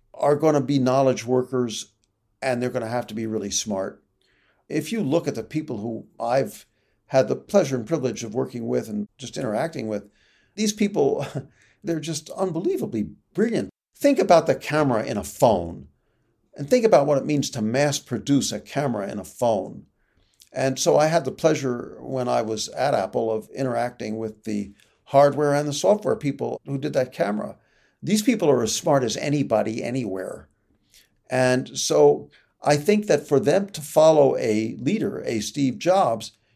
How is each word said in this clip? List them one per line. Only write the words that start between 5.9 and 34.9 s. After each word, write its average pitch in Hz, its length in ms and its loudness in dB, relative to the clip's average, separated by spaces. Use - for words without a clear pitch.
I've 120 480 -4
had 131 200 2
the 131 80 -2
pleasure 147 400 0
and 113 100 -4
privilege 123 380 -4
of 107 100 -10
working 120 340 -6
with 120 220 -2
and 104 180 -6
just - 200 -14
interacting 123 500 -4
with, 104 220 -6
these 208 180 -2
people, 147 520 0
<laughs> - 300 -20
they're 165 160 -4
just 147 320 -8
unbelievably 190 800 -4
brilliant. 208 360 0
Think 285 240 2
about 175 280 6
the 131 80 4
camera 139 480 0
in 120 140 -6
a 98 60 -6
phone, 85 640 0
and 143 120 -8
think 247 160 4
about 156 200 6
what 147 120 2
it - 80 -2
means 147 260 0
to 123 100 -6
mass 135 380 0
produce 123 520 0
a 104 80 -6
camera 120 520 -4
in 101 80 -8
a 92 60 -10
phone. 110 600 -2
And 135 260 -2
so 151 180 4
I 151 100 6
had 156 180 0
the 127 80 -6
pleasure 131 640 -2
when 127 300 -4
I 120 120 2
was 110 280 -4
at 139 240 -2
Apple 113 360 0
of 110 200 -4
interacting 117 680 -4
with 110 280 -10
the 104 260 -6
hardware 143 480 4
and 147 140 0
the 143 60 -4
software 190 420 0
people 120 500 -6
who 139 120 -6
did 143 160 -6
that 127 180 -2
camera. - 460 -4
These 208 200 0
people 214 280 2
are 123 140 4
as 104 100 -2
smart 143 300 2
as 110 140 -2
anybody 113 640 0
anywhere. 98 640 -6
And 127 480 0
so 147 520 4
I 147 140 4
think 208 300 2
that 165 200 2
for 139 120 4
them 175 300 2
to - 120 -10
follow 156 560 6
a 110 420 0
leader, 170 460 -2